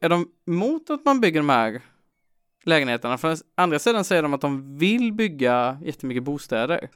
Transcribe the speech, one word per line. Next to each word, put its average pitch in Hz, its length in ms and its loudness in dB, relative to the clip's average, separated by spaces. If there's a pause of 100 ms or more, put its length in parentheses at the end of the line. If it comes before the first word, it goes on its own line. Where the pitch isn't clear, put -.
är 170 80 2
de 175 200 0 (200)
emot 240 420 -2
att 294 140 -6
man 269 160 2
bygger 160 200 2
de 147 80 0
här 117 320 2 (840)
lägenheterna? 123 540 0
För 160 140 -2
å 160 40 -4 (180)
andra 170 240 2
sidan 220 260 2
säger 170 180 2
de 143 120 0
att 135 60 -2
de 139 380 -6
vill 220 340 2
bygga 131 720 0
jättemycket 127 400 -6
bostäder. 139 720 -4